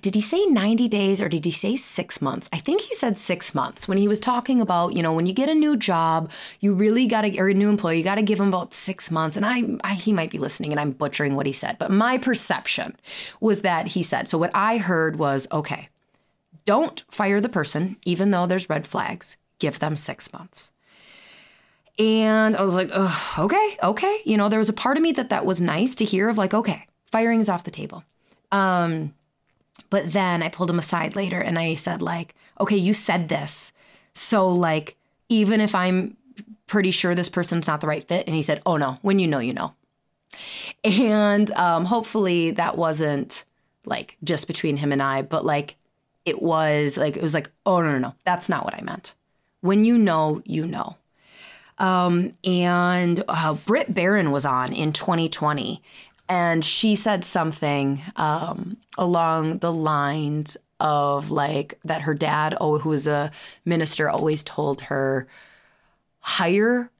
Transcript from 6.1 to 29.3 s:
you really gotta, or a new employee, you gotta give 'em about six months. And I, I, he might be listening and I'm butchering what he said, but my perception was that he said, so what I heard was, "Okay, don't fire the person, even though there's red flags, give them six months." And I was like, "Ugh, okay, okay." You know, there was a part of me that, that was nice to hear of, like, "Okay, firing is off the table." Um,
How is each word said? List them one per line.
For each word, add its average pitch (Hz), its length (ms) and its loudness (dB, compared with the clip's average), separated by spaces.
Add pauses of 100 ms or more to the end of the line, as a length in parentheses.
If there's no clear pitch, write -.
you 202 120 2
really 214 340 4
gotta, 214 320 0
or 190 100 2
a 202 60 4
new 202 140 4
employee, 180 300 2
you 160 60 0
gotta 202 180 0
give 202 180 2
'em 202 80 2
about 180 240 -2
six - 380 -4
months. 160 260 -2
And 208 80 -2
I, 247 180 0 (220)
I, 196 100 -4
he 202 180 0
might 165 180 0
be 156 80 -8
listening 143 340 -6
and 147 80 -2
I'm 147 120 -2
butchering 143 440 -2
what 143 100 -2
he 139 60 -2
said, - 260 -4
but - 120 -4
my 233 280 2
perception - 800 -2 (440)
was 208 200 2
that 170 280 0
he 180 140 -2
said, - 240 -2
so 170 120 0
what 165 160 0
I 220 240 2
heard 160 400 0
was, 139 340 0
"Okay, - 360 -6 (760)
don't 214 460 0
fire 202 300 2
the 233 80 0
person, 175 560 -2
even 185 260 2
though 180 160 2
there's 180 240 -2
red 156 160 -4
flags, - 500 -6 (240)
give 147 180 -2
them 151 180 -2
six - 360 -6
months." - 400 -18 (1300)
And 220 580 4
I 190 60 0
was 185 120 2
like, 185 160 0
"Ugh, 185 480 -2
okay, 392 440 2
okay." 381 420 0
You 214 140 2
know, 208 100 2
there 220 100 2
was 214 120 2
a - 20 -4
part 269 240 0
of 311 60 2
me 330 100 4
that, 254 160 -2
that - 180 0
was 180 140 0
nice 180 360 0
to 214 100 0
hear 196 240 0
of, 214 80 0
like, 190 160 0
"Okay, 214 320 -2 (260)
firing 226 280 2
is 208 100 2
off 175 140 -2
the - 60 -10
table." - 320 -12 (480)
Um, 170 640 0 (760)